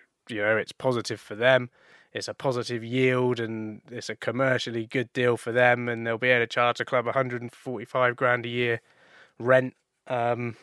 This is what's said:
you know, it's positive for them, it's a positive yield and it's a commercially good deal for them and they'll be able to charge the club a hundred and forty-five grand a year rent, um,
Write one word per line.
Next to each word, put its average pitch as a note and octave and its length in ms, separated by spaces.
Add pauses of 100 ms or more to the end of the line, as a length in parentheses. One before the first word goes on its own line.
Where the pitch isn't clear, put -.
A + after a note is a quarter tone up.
(280)
you G#2+ 140
know, G#2+ 160
it's - 160
positive A#2+ 480
for - 140
them, B2 340 (420)
it's - 160
a G#2+ 60
positive B2 500
yield B2+ 560
and A2 500
it's A#2 200
a G#2+ 80
commercially A#2+ 680
good B2 280
deal B2 240
for A#2 160
them B2 340
and A#2 180
they'll A#2 120
be B2 100
able B2 160
to A2+ 40
charge A#2+ 320
the A#2+ 60
club A#2+ 220
a A#2 60
hundred B2 280
and A#2+ 120
forty-five B2 640
grand B2 280
a B2 40
year A#2+ 320 (580)
rent, B2+ 340 (340)
um, A#2+ 560